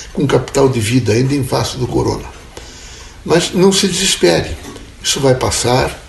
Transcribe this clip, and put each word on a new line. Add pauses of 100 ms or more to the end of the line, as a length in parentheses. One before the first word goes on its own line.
(120)
com
capital
de
vida
ainda
em
face
do
corona. (1000)
Mas
não
se
desespere, (520)
isso
vai
passar. (100)